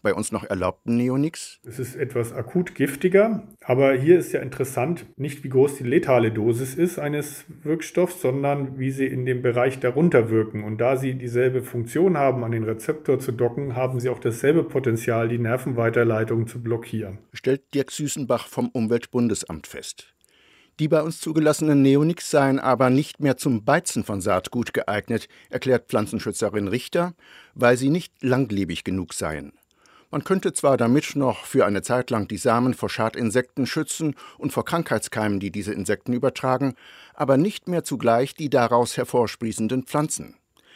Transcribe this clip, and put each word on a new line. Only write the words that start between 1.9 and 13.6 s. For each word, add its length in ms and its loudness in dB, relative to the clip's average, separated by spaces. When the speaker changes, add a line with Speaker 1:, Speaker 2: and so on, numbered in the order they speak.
Speaker 2:
etwas 380 -4
akut 400 -4
giftiger, 760 2
aber 300 4
hier 240 6
ist 160 -2
ja 80 0
interessant, 640 -4
nicht 280 -8
wie 60 -6
groß 260 4
die 80 -10
letale 480 4
Dosis 420 0
ist 240 0
eines 480 -6
Wirkstoffs, 580 -2
sondern 600 -2
wie 100 -2
sie 160 -2
in 220 -2
dem 160 -2
Bereich 360 2
darunter 520 4
wirken. 320 0
Und 160 -6
da 180 2
sie 160 -2
dieselbe 480 0
Funktion 560 0
haben, 260 2
an 100 -4
den 100 -2
Rezeptor 560 -2
zu 120 -6
docken, 440 -2